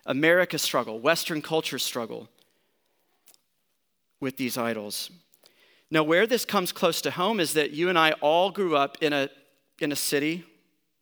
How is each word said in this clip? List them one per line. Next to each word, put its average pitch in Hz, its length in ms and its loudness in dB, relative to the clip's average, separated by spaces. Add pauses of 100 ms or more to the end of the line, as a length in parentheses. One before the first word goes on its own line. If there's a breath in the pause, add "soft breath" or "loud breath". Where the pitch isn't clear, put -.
America's 165 560 2
struggle, 113 380 -2
Western 156 420 0
culture's 147 400 -4
struggle 113 460 -6 (1900)
with 131 160 -4
these 127 200 -4
idols. 110 540 -6 (800 soft breath)
Now, 156 140 4
where 170 220 4
this 226 180 0
comes 185 260 0
close 170 300 0
to 139 100 -2
home 190 300 -2
is 156 140 0
that 151 180 2
you 165 160 -2
and 180 100 2
I 156 220 6
all 170 320 2
grew 175 240 0
up 139 240 0
in 151 120 2
a, 139 160 0 (520)
in 151 100 -2
a 139 60 -4
city, 156 480 -2 (580)